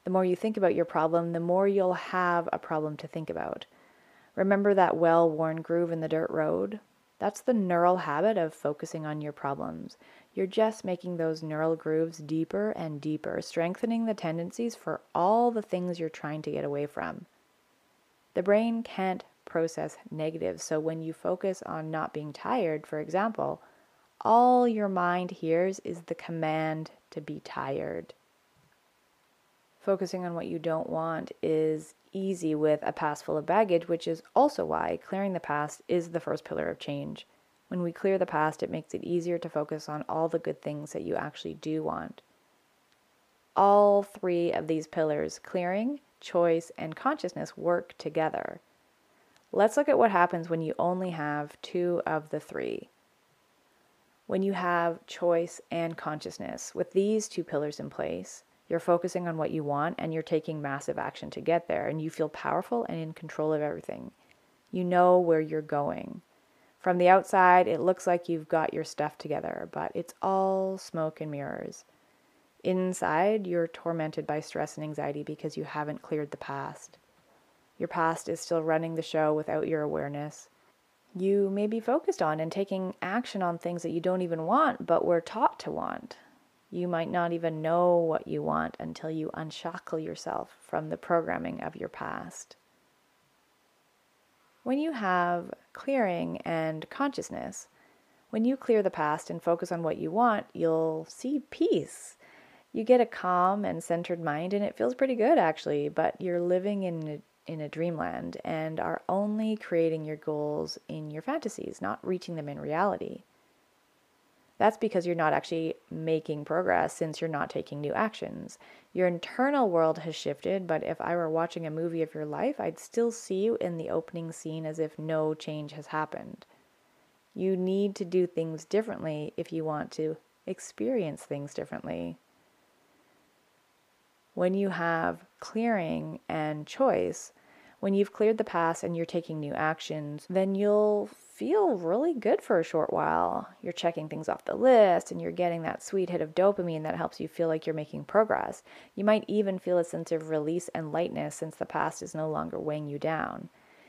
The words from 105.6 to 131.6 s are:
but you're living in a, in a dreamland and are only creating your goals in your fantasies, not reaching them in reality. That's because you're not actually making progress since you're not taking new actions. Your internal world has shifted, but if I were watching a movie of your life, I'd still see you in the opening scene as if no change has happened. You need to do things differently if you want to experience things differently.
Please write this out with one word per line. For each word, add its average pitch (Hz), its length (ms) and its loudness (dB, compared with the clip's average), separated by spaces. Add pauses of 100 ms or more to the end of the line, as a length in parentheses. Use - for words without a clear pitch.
but 160 320 0
you're 175 220 0
living 185 420 2
in 165 240 -4
a, - 420 -12
in 156 120 -6
a 147 80 -6
dreamland 156 760 -4
and 160 340 -4
are - 300 -2
only 214 480 0
creating 165 480 0
your 151 140 -6
goals 151 600 -4 (120)
in 156 220 -8
your 156 100 -8
fantasies, - 600 -6
not - 240 -4
reaching 180 300 -4
them 147 140 -6
in 143 100 -8
reality. 156 640 -2 (1400)
That's 214 180 4
because 190 280 0
you're 175 100 0
not 156 180 2
actually 160 420 -2 (160)
making 160 540 -2
progress - 460 2
since 156 300 -4
you're 165 80 -2
not 156 220 -4
taking 147 280 -6
new 147 140 -4
actions. - 640 -4 (340)
Your 180 140 0
internal 247 640 0
world 165 300 4
has 160 160 -8
shifted, 185 500 -4
but 160 180 0
if - 160 -4
I 170 160 -2
were 165 140 -2
watching 165 380 -2
a 151 40 -6
movie 165 300 -2
of 156 140 -4
your 156 100 -6
life, 165 340 -2
I'd 170 200 -4
still 233 320 0
see 196 320 -4
you 226 180 2
in 175 160 -4
the 160 140 -6
opening 165 400 -4
scene 160 340 -8
as 156 140 -6
if 156 180 -4
no 156 380 0
change 151 380 -8
has 147 140 -14
happened. - 600 -6 (880)
You 185 200 0
need 196 420 0
to 196 80 -4
do 180 200 2
things 160 400 -4
differently 160 720 -2
if 165 160 -6
you 160 100 -2
want 156 280 -4
to 156 260 -4 (300)
experience 202 760 -4
things 143 320 -8
differently. - 640 -8 (2250)